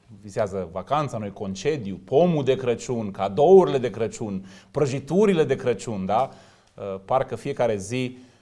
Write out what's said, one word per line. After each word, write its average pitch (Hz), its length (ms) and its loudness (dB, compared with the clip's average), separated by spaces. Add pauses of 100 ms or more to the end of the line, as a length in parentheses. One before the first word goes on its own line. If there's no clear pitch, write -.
(220)
visează 98 500 -4
vacanța, 127 460 -4
noi 104 160 -8
concediu, 101 720 -6
pomul 156 380 4
de 127 120 2
Crăciun, 113 560 -4
cadourile 143 640 6
de 120 120 -2
Crăciun, 101 560 -6 (260)
prăjiturile 156 720 2
de 131 120 0
Crăciun, 104 500 -4
da? 117 240 0 (440)
Uh, 98 320 -10
parcă 127 300 -2
fiecare 127 400 -2
zi 123 420 -6 (240)